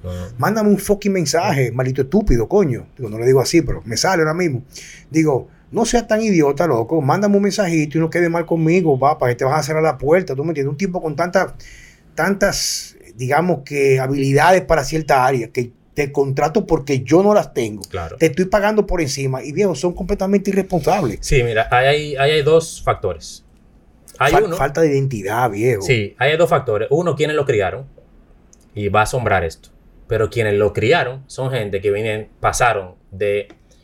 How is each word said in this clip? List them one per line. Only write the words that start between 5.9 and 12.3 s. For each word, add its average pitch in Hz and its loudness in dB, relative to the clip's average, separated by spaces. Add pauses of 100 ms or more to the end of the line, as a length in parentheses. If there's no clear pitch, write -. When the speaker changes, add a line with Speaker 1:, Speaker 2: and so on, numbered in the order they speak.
Speaker 2:
tan 214 0
idiota, 170 2
loco, 139 0
mándame 190 2
un 202 2
mensajito 170 0
y 160 2
no 160 0
quede 170 0
mal 165 -2
conmigo, 165 2
papá, 135 2
que 123 0
te 123 -4
vas 139 0
a 147 -2
cerrar 156 -2
la 147 0
puerta, 151 0
¿tú 135 -4
me 170 -2
entiendes? 143 -4
Un 147 -8
tipo 180 -4
con 160 -6
tantas, 175 0 (580)
tantas, 190 -2 (200)